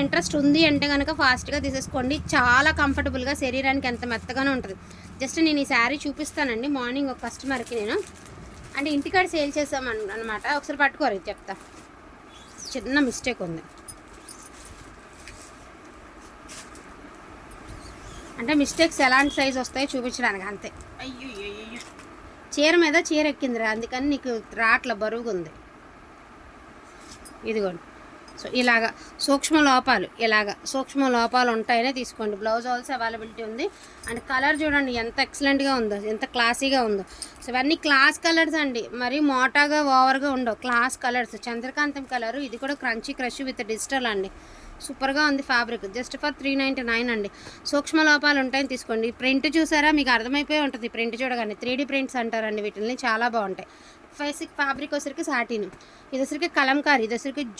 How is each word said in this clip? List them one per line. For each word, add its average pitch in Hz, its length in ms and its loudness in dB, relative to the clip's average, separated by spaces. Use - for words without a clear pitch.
ఇంట్రెస్ట్ 320 360 0
ఉంది 285 280 6
అంటే 285 240 2
కనుక 285 260 0
ఫాస్ట్గా 262 460 2
తీసేసుకోండి. 262 500 -2
చాలా 262 440 6
కంఫర్టబుల్గా, 277 540 0
శరీరానికి 269 480 0
ఎంత 233 220 -6
మెత్తగానో 262 440 -2
ఉంటుంది. 202 200 -8
Just 262 140 -6
నేను 294 180 2
ఈ - 80 -10
శారీ 247 320 2
చూపిస్తానండి 277 720 -4
మార్నింగ్ 254 380 -2
ఒక 247 100 -18
కస్టమర్కి 247 560 -6
నేను. 226 160 -2
అంటే 285 180 -2
ఇంటికాడ 330 380 2
సేల్ 294 240 0
చేసాం 277 340 -2
అన్-, 220 220 -6
అనమాట. 220 280 -8
ఒకసారి 285 260 -6
పట్టుకోరు, 269 360 0
ఇది 185 120 -12
చెప్తా. 190 240 -10
చిన్న 247 220 -4
మిస్టేక్ 233 400 -4
ఉంది, 165 180 -8
అంటే 240 140 -2
మిస్టేక్స్ 330 440 2
ఎలాంటి 269 300 4
సైజు 269 260 2
వస్తాయో 269 320 -4
చూపించడానికి 233 560 -2
అంతే. 202 200 -12
అయ్యో, 262 260 -12
అయ్యో, 202 180 -10
అయ్యో. 226 180 -14
చీర 311 180 6
మీద 320 280 4
చీర 302 120 4
ఎక్కిందిరా, 226 420 -2
అందుకని 254 380 -4
నీకు 254 160 -4
రాట్ల 240 300 4
బరువుగా 226 340 -4
ఉంది. 160 140 -8
ఇదిగోండి. 190 320 -2
So, - 80 -12
ఇలాగా 233 260 4
సూక్ష్మ 277 320 4
లోపాలు, 247 400 4
ఇలాగా 214 280 2
సూక్ష్మ 269 440 0
లోపాలు 240 420 2
ఉంటాయనే 233 420 2
తీసుకోండి. 214 420 -6
బ్లౌజ్ 226 320 0
also 247 240 -6
అవైలబిలిటీ 226 520 -6
ఉంది. 233 160 -4
And 233 100 -6
కలర్ 277 300 2
చూడండి 285 320 2
ఎంత 233 140 -8
ఎక్సలెంట్గా 277 540 2
ఉందో, 208 160 0
ఎంత 220 200 -6
క్లాసీగా 247 560 2
ఉందో. 196 160 -2
So, - 100 -16
ఇవన్నీ 269 320 2
క్లాస్ 285 400 6
కలర్స్ 330 380 4
అండి, 240 200 -2
మరీ 254 160 0
మోటాగా 285 480 4
ఓవర్గా 262 460 4
ఉండవు, 233 260 -2
క్లాస్ 247 400 2
కలర్స్. 247 320 -2
చంద్రకాంతం 269 680 -4
కలర్, 233 260 -4
ఇది 233 160 -10
కూడా 277 180 -2
crunchy 233 380 -4
crush 247 180 -4
with 254 220 -6
digital 247 420 -2
అండి. 190 180 -4
సూపర్గా 269 460 0
ఉంది 277 200 0
ఫ్యాబ్రిక్. 233 460 0
Just 247 240 -8
for 294 100 -2
త్రీ 277 180 0
నైంటీ 269 220 -2
నైన్ 240 240 0
అండి. 202 120 -4
సూక్ష్మ 294 280 2
లోపాలు 294 340 4
ఉంటాయని 269 300 0
తీసుకోండి. 226 340 -2
ప్రింట్ 269 240 2
చూసారా, 302 420 4
మీకు 254 200 4
అర్థమైపోయి 285 500 0
ఉంటుంది 233 260 -6
ప్రింట్ 226 280 -2
చూడగానే. 233 320 -2
త్రీ 247 160 0
డీ 285 100 -2
ప్రింట్స్ 269 320 -2
అంటారండి 214 440 -2
వీటిని, 214 300 -4
చాలా 226 280 2
బాగుంటాయి. 190 340 -4
ఫేసిక్ 294 380 -6
ఫ్యాబ్రిక్ 285 380 -2
వచ్చరికి 285 340 -4
సాటిన్, 240 360 -2
ఇది 262 100 -2
వచ్చరికి 294 240 -4
కలంకారీ, 277 480 4
ఇది 214 100 -2
వచ్చరికి 269 280 -4